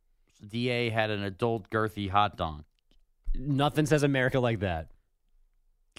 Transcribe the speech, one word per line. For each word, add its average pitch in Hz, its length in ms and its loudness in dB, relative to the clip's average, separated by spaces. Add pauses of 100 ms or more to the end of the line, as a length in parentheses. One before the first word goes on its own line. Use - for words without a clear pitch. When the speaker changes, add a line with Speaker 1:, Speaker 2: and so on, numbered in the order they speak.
(440)
Speaker 1:
The 104 60 -20
D 120 200 -2
A 120 200 0
had 110 200 0
an 104 120 -4
adult 110 480 -4
girthy 107 400 -2
hot 101 260 2
dong. 78 280 -6 (680)
Speaker 2:
Nothing 143 520 2
says 151 160 4
America 135 380 2
like 117 200 0
that. 85 280 -4 (1120)